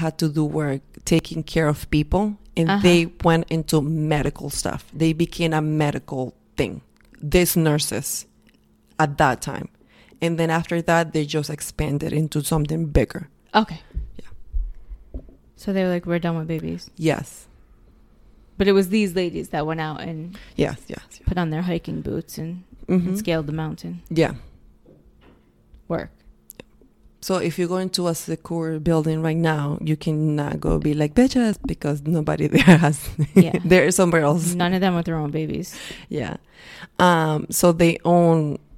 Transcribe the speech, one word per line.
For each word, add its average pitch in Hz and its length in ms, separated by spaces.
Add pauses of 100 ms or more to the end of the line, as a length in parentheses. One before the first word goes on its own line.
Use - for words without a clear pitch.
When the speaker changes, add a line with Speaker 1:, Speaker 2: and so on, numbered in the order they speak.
Speaker 1:
had 160 180
to 160 100
do 151 160
with 147 360 (240)
taking 165 360
care 160 260
of - 220
people, 185 480 (180)
and 165 140
Speaker 2:
Uh-huh. 202 140
Speaker 1:
they 170 240 (160)
went 165 260
into 160 320
medical 147 720
stuff. - 420
They 160 180
became 165 420
a 156 80
medical 147 760 (200)
thing. - 260 (380)
These 175 380
nurses 151 680 (720)
at 147 180
that 131 240
time. - 280 (520)
And 170 180
then 165 120
after 165 320
that, 165 300
they 156 120
just 147 240
expanded 147 640
into 151 300
something 160 420
bigger. - 420 (280)
Speaker 2:
Okay. 208 260 (400)
Speaker 1:
Yeah. - 1000 (360)
Speaker 2:
So - 180
they 190 100
were 185 60
like, 175 160
"We're 170 140
done 170 180
with 160 100
babies." 165 480
Speaker 1:
Yes. - 520 (1080)
Speaker 2:
But 196 100
it 196 60
was 190 160
these 196 260
ladies 165 340
that 151 160
went 160 160
out 156 200
and 165 360 (180)
Speaker 1:
Yes, 143 220 (100)
yes, - 120 (100)
yes. - 160
Speaker 2:
put 180 140
on 170 100
their 160 140
hiking 170 380
boots - 360
and, 170 260 (240)
Speaker 1:
Mm-hmm. 180 220
Speaker 2:
and 190 80
scaled 165 300
the 147 60
mountain. 160 560
Speaker 1:
Yeah. 160 260 (1500)
Speaker 2:
Work. - 240 (1080)
Speaker 1:
So 185 160
if 170 200
you 175 100
go 180 100
into 185 300
a 165 80
secure 160 640
building 160 420
right 160 160
now, 151 440
you 156 160
cannot 151 640
go 156 200
be 151 140
like, 151 220
"Bitches," 240 500
because 151 380
nobody 156 440
<laughs> - 80
there 165 220
has, 156 320 (240)
Speaker 2:
Yeah. 175 320
Speaker 1:
they're 170 260
somewhere 175 300
else. 165 320
Speaker 2:
None 175 200
of 185 80
them 185 140
with 170 100
their 165 120
own 151 140
babies. 156 440 (340)
Speaker 1:
Yeah. - 280 (600)
Um, 160 500
so 175 220
they 165 340
own, 165 520 (200)